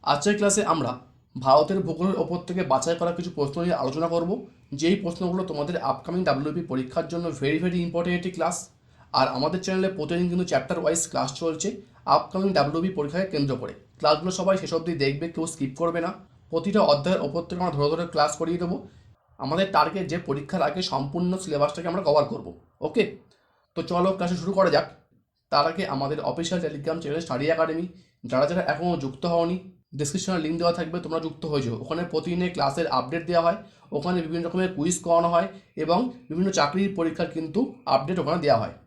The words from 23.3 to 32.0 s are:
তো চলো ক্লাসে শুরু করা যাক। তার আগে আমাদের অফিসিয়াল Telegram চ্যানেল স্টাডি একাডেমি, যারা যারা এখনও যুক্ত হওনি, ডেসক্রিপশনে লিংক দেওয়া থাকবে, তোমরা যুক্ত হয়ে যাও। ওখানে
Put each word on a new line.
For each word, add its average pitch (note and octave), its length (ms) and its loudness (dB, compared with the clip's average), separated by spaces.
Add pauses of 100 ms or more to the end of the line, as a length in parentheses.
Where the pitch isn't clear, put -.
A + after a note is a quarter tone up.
তো E3 60 -6 (100)
চলো F3+ 260 2
ক্লাসে F3+ 240 -2
শুরু F#3 160 -4
করা F#3+ 180 6
যাক। - 120 4 (640)
তার D3 200 4
আগে F3+ 120 -4 (120)
আমাদের C#3 240 -2 (120)
অফিসিয়াল E3+ 320 -2
Telegram D3+ 380 -4
চ্যানেল D3 240 -4
স্টাডি C3+ 280 -2
একাডেমি, D#3+ 320 0 (460)
যারা C3 180 4
যারা F3 220 0
এখনও E3+ 320 0
যুক্ত C3+ 280 -6
হওনি, E3+ 260 2 (400)
ডেসক্রিপশনে F3+ 480 -2
লিংক D#3 160 0
দেওয়া E3+ 180 4
থাকবে, E3 260 -4
তোমরা D#3+ 200 -2
যুক্ত - 260 -8
হয়ে C#3 140 0
যাও। A#2 180 -2
ওখানে D#3+ 180 -4 (100)